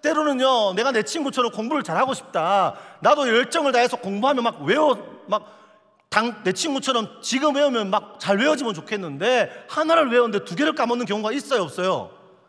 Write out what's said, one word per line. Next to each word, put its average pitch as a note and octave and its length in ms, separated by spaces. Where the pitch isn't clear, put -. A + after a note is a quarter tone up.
때로는요, C4 720
내가 A#3 160
내 A3 140
친구처럼 B3+ 480
공부를 A#3+ 320
잘하고 G#3+ 300
싶다. F3+ 600
나도 C#4 300
열정을 C4 420
다해서 B3 280
공부하면 A#3 440
막 G#3+ 220
외워, B3+ 340
막 G#3 280
당-, A3 340
내 F3+ 100
친구처럼 C4 720
지금 C4+ 320
외우면 B3 360
막 - 280
잘 G3 200
외워지면 C4+ 360
좋겠는데 F#3 960
하나를 D#4 420
외웠는데 A#3 340
두 F3 120
개를 D4+ 180
까먹는 B3 320
경우가 G#3+ 240
있어요, B3 320
없어요? D#3 480